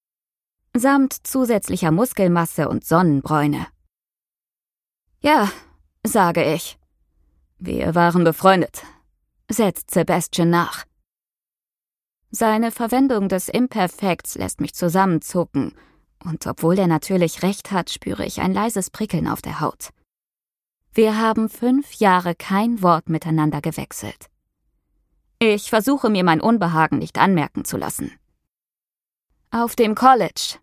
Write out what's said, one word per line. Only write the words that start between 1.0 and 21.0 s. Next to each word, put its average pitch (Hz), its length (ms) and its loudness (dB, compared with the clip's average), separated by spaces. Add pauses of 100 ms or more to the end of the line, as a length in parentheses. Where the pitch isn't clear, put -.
zusätzlicher 208 640 0
Muskelmasse 175 800 0
und - 160 -6
Sonnenbräune. 151 800 2 (1500)
„Ja“, 254 320 4 (520)
sage 170 500 2
ich. - 240 -8 (800)
„Wir - 380 -4
waren 175 280 4
befreundet“, 175 600 2 (680)
setzt 208 400 -2
Sebastian 170 640 0
nach. - 340 -2 (1400)
Seine 226 400 0
Verwendung 233 600 0
des 185 200 -2
Imperfekts 196 840 -2
lässt - 260 -8
mich 147 140 -8
zusammenzucken, 170 1000 0 (500)
und 160 220 -8
obwohl - 320 0
er 190 100 2
natürlich 170 540 0
recht 196 300 -4
hat, 180 180 -4
spüre - 360 -8
ich - 140 -10
ein 185 140 0
leises 202 380 -2
Prickeln 165 360 -4
auf - 140 -4
der 151 180 -10
Haut. - 300 -6 (1040)
Wir 220 240 2